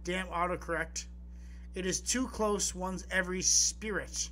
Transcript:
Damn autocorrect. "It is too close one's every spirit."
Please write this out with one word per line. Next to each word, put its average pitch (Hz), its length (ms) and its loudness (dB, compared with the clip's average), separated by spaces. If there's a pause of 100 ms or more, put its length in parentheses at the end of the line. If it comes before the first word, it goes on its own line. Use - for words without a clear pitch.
Damn 185 240 -2
autocorrect. 170 760 0 (680)
"It 185 140 -2
is 180 120 2
too 254 280 2
close 208 480 2
one's 185 340 -4
every 185 320 2
spirit." - 920 2